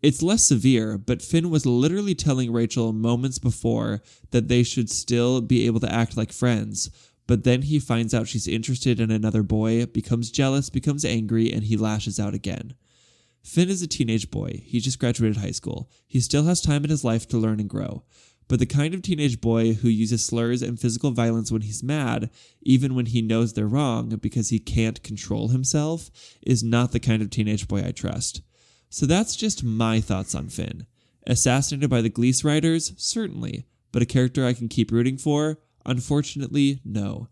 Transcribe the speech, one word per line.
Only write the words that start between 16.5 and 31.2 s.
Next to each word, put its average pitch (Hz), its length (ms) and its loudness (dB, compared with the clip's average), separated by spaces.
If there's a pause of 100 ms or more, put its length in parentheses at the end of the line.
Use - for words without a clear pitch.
time 147 220 2
in 151 60 -2
his 151 160 0
life 113 240 0
to 120 80 0
learn 110 240 0
and 101 80 -4
grow. 101 340 -6 (460)
But 123 100 2
the 123 60 4
kind 147 280 0
of 190 100 -6
teenage 147 360 0
boy 113 360 2
who 113 120 0
uses 110 380 2
slurs 120 360 0
and 120 160 -4
physical 120 340 0
violence 117 380 0
when 113 120 0
he's 107 200 -8
mad, 123 480 -2 (320)
even 131 320 4
when 123 120 0
he 117 160 0
knows 113 320 2
they're 107 140 0
wrong 117 500 0
because 110 320 -2
he 110 100 2
can't 113 420 -2
control 107 460 -6
himself, 147 640 -2 (300)
is 120 200 2
not 120 300 2
the 123 80 0
kind 110 220 2
of 101 80 -4
teenage 107 400 -2
boy 101 160 -2
I 87 60 -4
trust. - 500 -6 (480)
So - 180 -2
that's 190 280 2
just - 280 -4
my 113 380 0
thoughts 92 340 -4
on 71 140 -8
Finn. - 360 -8 (400)